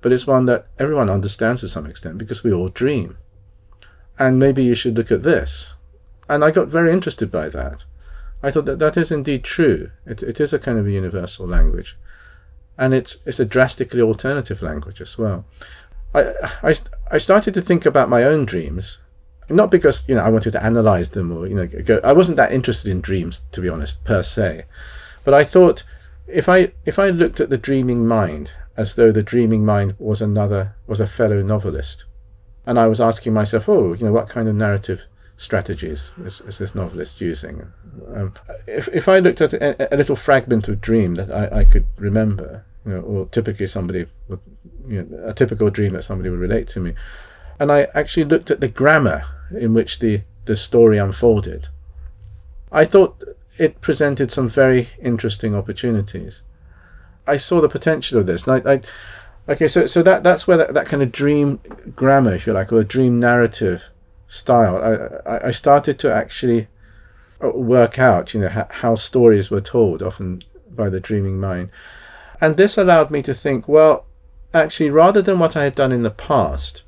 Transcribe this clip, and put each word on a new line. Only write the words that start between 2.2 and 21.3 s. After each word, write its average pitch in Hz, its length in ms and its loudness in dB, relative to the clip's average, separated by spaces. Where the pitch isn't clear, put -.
we 113 100 2
all 90 160 -2
dream. 127 480 -4
And 131 220 2
maybe 135 240 4
you 120 120 4
should 117 220 -2
look 117 140 -2
at 104 120 0
this. 107 520 -2
And 147 160 0
I 156 80 4
got - 160 2
very 165 240 2
interested 165 400 -2
by 78 180 -4
that. 69 360 -10
I 139 100 -4
thought 147 140 0
that 135 140 -6
that 151 180 0
is 165 140 0
indeed 143 320 -4
true. 107 480 0
It, - 180 -12
it - 160 -10
is 147 140 -2
a 143 60 -2
kind 117 200 -2
of 101 80 -2
a 101 40 -2
universal 92 560 -6
language. 87 500 2
And 131 160 2
it's, 127 320 -2
it's 131 140 -10
a 127 60 2
drastically 127 560 -2
alternative 113 600 -2
language 76 400 -10
as - 160 -16
well. 101 280 -4
I, - 200 0
I, 156 120 2
I 156 60 0
started 196 360 2
to 185 80 -2
think 180 240 0
about 139 240 2
my 120 140 4
own 147 220 2
dreams, 90 560 -8
not 190 200 4
because, 156 380 2
you 135 80 2
know, 107 60 2
I 101 80 2
wanted 110 220 2
to - 120 -4
analyze 107 460 2
them 87 220 -6